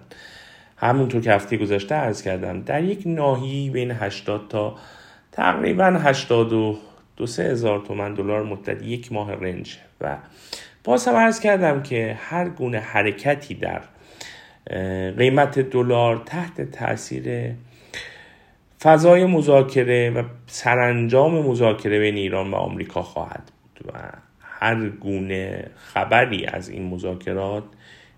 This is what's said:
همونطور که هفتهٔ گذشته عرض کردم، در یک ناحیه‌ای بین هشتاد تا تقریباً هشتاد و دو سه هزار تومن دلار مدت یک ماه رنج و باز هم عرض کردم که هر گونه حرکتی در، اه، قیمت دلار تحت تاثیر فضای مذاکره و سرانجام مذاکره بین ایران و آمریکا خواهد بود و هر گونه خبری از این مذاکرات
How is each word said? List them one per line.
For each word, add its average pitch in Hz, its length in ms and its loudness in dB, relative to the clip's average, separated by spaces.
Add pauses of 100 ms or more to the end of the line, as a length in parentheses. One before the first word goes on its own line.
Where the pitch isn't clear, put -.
(760)
همونطور 123 440 2
که 110 120 4
هفتهٔ 101 260 2
گذشته 101 360 -2
عرض 127 280 -2
کردم، 92 400 -4
در 156 220 -2
یک 196 220 -2
ناحیه‌ای 139 640 -2
بین 123 200 -2
هشتاد 104 580 -4
تا 107 280 -4 (560)
تقریباً - 520 2
هشتاد 135 680 4
و 110 260 0 (380)
دو 120 100 -6
سه - 160 -6
هزار 107 440 0
تومن 101 280 -6
دلار 104 300 -2
مدت 101 380 -6
یک 120 300 -8
ماه 104 200 -6
رنج 90 460 -8 (220)
و 71 160 -6 (680)
باز 247 240 2
هم 240 60 4
عرض 226 260 4
کردم 185 420 2
که 113 380 -4
هر 175 280 -4
گونه 127 300 -4
حرکتی 110 760 -2
در، - 260 -6 (920)
اه، 95 400 -4
قیمت 135 480 4
دلار 120 680 2
تحت 160 440 -8
تاثیر 120 840 -6 (1300)
فضای 170 420 8
مذاکره 135 840 4
و 120 120 -2 (240)
سرانجام 123 1000 2
مذاکره 113 520 2
بین 104 160 2
ایران 95 360 -2
و 98 40 -2
آمریکا 92 480 -4
خواهد - 480 -10 (240)
بود - 200 -20
و - 40 -14 (420)
هر 110 480 -2
گونه 95 880 -6
خبری 104 720 2
از 92 220 -8
این 92 180 -8
مذاکرات 92 800 -6 (540)